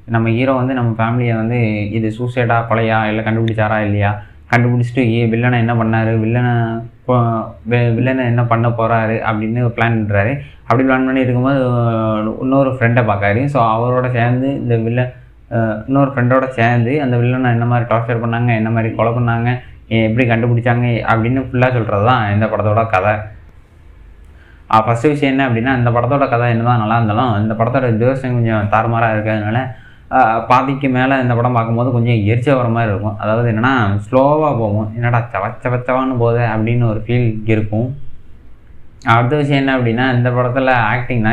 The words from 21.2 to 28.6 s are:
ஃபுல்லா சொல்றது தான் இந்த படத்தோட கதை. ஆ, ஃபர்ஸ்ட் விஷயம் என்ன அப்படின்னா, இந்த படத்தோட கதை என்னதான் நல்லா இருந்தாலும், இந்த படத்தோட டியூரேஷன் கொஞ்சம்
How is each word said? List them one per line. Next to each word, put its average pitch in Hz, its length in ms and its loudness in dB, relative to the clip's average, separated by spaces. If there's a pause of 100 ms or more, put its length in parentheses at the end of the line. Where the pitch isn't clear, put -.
ஃபுல்லா 127 200 2
சொல்றது 107 340 0
தான் 113 280 2
இந்த 107 120 2
படத்தோட 107 420 0
கதை. 101 260 0 (1600)
ஆ, 110 100 6
ஃபர்ஸ்ட் 120 260 0
விஷயம் 139 320 2
என்ன 135 100 0
அப்படின்னா, 120 280 0
இந்த 120 120 2
படத்தோட 123 400 0
கதை 120 200 2
என்னதான் 117 300 2
நல்லா 110 160 0
இருந்தாலும், 110 460 0
இந்த 110 120 0
படத்தோட 123 300 0
டியூரேஷன் 123 480 0
கொஞ்சம் 113 400 0